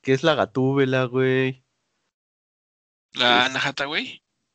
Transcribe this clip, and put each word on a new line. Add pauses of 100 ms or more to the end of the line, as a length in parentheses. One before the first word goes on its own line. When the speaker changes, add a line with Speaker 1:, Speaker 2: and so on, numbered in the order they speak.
Speaker 1:
que
es
la
Gatúbela,
güey? (1500)
Speaker 2:
¿La
Speaker 1:
Es-
Speaker 2:
Anne
Hathaway? (320)